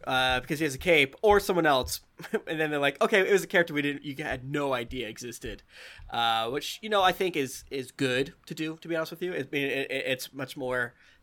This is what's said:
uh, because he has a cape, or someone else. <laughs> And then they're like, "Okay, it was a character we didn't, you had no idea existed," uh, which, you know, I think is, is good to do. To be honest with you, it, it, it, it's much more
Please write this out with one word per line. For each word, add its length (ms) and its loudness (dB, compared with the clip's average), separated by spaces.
uh, 340 2
because 180 -4
he 60 0
has 100 0
a 40 -10
cape, 440 4
or 180 8
someone 260 2
else. 380 2
<laughs> 60 -20
And 140 -4
then 100 0
they're 100 -2
like, 220 0
"Okay, 180 4
it 120 2
was 120 4
a 40 -12
character 260 2
we 80 0
didn't, 220 -2
you 180 -8
had 260 -6
no 240 0
idea 360 -4
existed," 540 -12
uh, 400 2
which, 320 -6
you 60 -8
know, 140 4
I 100 6
think 240 -2
is, 340 -4
is 220 -8
good 420 0
to 80 -12
do. 260 -6
To 80 -16
be 80 -2
honest 160 -4
with 100 -10
you, 100 -6
it, 200 -6
it, 40 -2
it, 160 -4
it's 260 -4
much 240 -10
more 380 -4